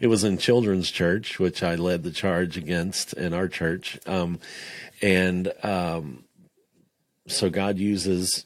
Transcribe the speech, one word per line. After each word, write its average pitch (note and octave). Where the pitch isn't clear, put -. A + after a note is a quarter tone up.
It B2
was G#2+
in G2
children's G#2
church, F#2
which F2+
I F2
led E2+
the F2
charge F2
against F2
in F2
our F2+
church. F2
Um, F2
and, F#2
um, E2
so -
God G2
uses F#2